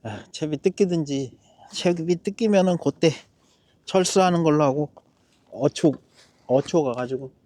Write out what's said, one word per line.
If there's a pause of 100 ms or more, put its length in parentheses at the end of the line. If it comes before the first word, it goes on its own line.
아,
채비
뜯기든지, (340)
채비
뜯기면은
그때 (760)
철수하는
걸로
하고, (600)
어초, (540)
어초
가가지고 (140)